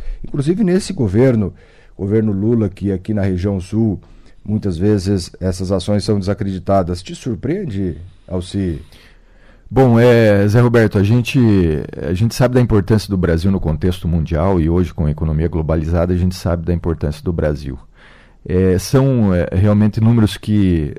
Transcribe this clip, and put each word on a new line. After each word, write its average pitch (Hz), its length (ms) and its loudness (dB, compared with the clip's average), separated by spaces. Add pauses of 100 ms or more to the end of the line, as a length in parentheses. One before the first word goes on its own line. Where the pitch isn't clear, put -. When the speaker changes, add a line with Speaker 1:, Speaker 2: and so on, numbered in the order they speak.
(260)
Speaker 1:
inclusive 160 380 -2
nesse 185 300 0
governo, 110 600 2 (440)
governo 107 340 0
Lula, 107 380 0
que 95 220 -4
aqui 95 220 -4
na 104 80 -2
região 95 380 -2
sul, 104 400 -2 (460)
muitas 101 320 -4
vezes 98 540 0 (100)
essas 92 300 -4
ações 98 340 -2
são 107 120 0
desacreditadas. 95 880 -2
Te 175 100 -14
surpreende, 120 840 -6 (300)
Alci? 90 540 -6 (880)
Speaker 2:
Bom, 120 300 4
é, 113 480 6
Zé 110 140 4
Roberto, 117 360 4
a 95 60 4
gente, 120 360 2 (640)
a 73 120 -4
gente 110 200 0
sabe 123 220 0
da 123 60 4
importância 107 480 2
do 101 80 0
Brasil 87 340 0
no 95 80 -2
contexto 85 480 -2
mundial 82 540 0
e 78 80 0
hoje 87 240 0
com 80 120 -4
a 76 60 0
economia 78 380 -2
globalizada 82 640 -2
a 90 40 0
gente 92 180 0
sabe 85 300 -4
da 87 80 -2
importância 82 480 -4
do 92 120 -4
Brasil. 73 440 -4 (720)
É, 92 300 2
são, 127 540 2
é, 87 180 0
realmente 104 480 2
números 110 380 2
que, 92 600 0